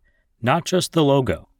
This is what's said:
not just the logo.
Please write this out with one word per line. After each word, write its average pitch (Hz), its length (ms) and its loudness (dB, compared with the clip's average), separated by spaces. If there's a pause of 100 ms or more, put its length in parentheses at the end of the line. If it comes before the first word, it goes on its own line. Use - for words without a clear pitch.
(400)
not 139 240 0
just - 280 -4
the 165 100 2
logo. 131 460 0 (120)